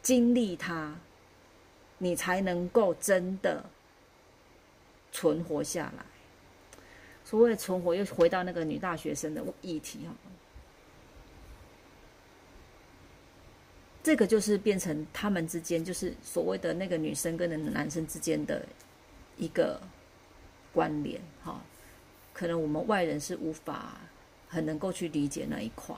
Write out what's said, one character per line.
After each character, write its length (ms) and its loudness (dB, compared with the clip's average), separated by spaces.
经 340 6
历 220 2
它， 400 -6
你 180 0
才 240 2
能 300 0
够 240 6
真 480 2
的 220 0
存 320 2
活 180 -2
下 340 -4
来。 80 -14
所 160 4
谓 140 10
存 280 -2
活， 120 2
又 120 2
回 200 6
到 160 4
那 80 -4
个 140 -2
女 140 -2
大 180 -2
学 180 -4
生 200 -4
的 100 -6
议 180 -6
题 280 -12
哈。 80 -12
这 140 6
个 100 6
就 140 6
是 160 2
变 220 2
成 340 -4
他 160 -2
们 180 2
之 140 -4
间， 240 0
就 80 -6
是 300 -4
所 220 -2
谓 120 0
的 160 -2
那 160 -2
个 80 0
女 180 -2
生 220 -2
跟 140 0
那 80 -4
个 60 -4
男 260 -2
生 160 -4
之 120 -10
间 280 0
的 180 -2
一 120 -4
个 300 0
关 320 0
联 160 -6
哈。 160 -10
可 140 -6
能 160 0
我 40 0
们 200 0
外 180 4
人 160 -2
是 160 -6
无 160 -4
法 460 -10
很 160 -4
能 140 -2
够 120 -2
去 180 -4
理 200 0
解 220 -6
那 100 -4
一 140 -4
块。 240 -12